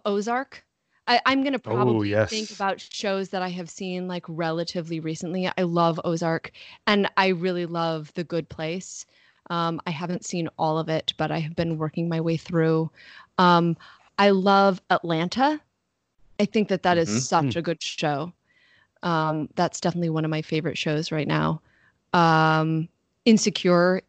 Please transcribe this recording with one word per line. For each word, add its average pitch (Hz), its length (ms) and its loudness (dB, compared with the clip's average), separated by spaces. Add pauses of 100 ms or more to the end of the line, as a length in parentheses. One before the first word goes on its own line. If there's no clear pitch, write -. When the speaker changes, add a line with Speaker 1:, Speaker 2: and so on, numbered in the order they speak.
Speaker 1:
Ozark. 214 600 -4 (440)
I, 240 200 4
I'm 269 160 2
gonna 269 140 -2
Speaker 2:
Oh, 110 180 -4
Speaker 1:
probably 113 340 2
Speaker 2:
yes. 104 220 2
Speaker 1:
think 220 180 -6
about 196 320 -4
shows 196 480 -6
that 185 140 -4
I 180 60 -4
have 175 200 -10
seen, 180 380 -8
like, 180 200 -8
relatively 165 720 -4
recently. 160 560 -4
I 190 60 -2
love 170 420 2
Ozark, 165 480 -2 (360)
and 202 200 2 (100)
I 190 100 4
really 175 400 -2
love 165 480 -4
The 175 80 -6
Good 160 260 -6
Place. 165 560 -10 (440)
Um, 165 360 -2
I 180 60 -4
haven't 170 340 -6
seen 170 320 -4
all 156 220 0
of 156 100 -4
it, 160 280 -2
but 156 140 -2
I 160 80 -2
have 160 160 -6
been 165 220 -2
working 156 320 -4
my 165 120 -2
way 165 160 0
through. 160 520 0 (480)
Um, 170 400 6 (400)
I 202 140 6
love 196 580 4
Atlanta. 180 720 0 (800)
I 208 60 2
think 214 240 0
that 185 140 0
that 180 140 4
is 165 120 2
Speaker 3:
Mm-hmm. 107 100 0
Speaker 1:
such 139 340 0
Speaker 2:
Hmm. 170 60 -2
Speaker 1:
a - 20 -2
good 160 220 -4
show. 151 500 -4 (720)
Um, 156 520 0
that's 175 240 -2
definitely 175 300 -2
one 160 160 -2
of 160 60 -2
my 156 100 -2
favorite 156 360 -4
shows 151 340 -4
right 151 160 -2
now. 156 340 0 (520)
Um, 160 760 4 (360)
Insecure 185 840 4